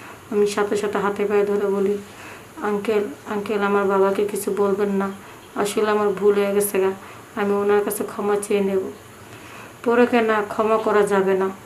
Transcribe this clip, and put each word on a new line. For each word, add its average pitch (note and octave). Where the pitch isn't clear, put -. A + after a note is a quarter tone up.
আমি G#3
সাথে G3+
সাথে G3+
হাতে G3+
পায়ে G3+
ধরে G3+
বলি, G3
"আঙ্কেল, G#3
আঙ্কেল, G#3
আমার G3+
বাবাকে G3
কিছু G3+
বলবেন G3+
না, G3
আসলে G#3+
আমার G#3
ভুল G3
হয়ে G3+
গেছে G3+
গা, F#3+
আমি G3+
ওনার G3+
কাছে G#3
ক্ষমা G3+
চেয়ে G3+
নেব।" G3
পরে, A#3+
"কে A#3+
না, A3
ক্ষমা A3
করা G#3
যাবে F#3+
না, F#3+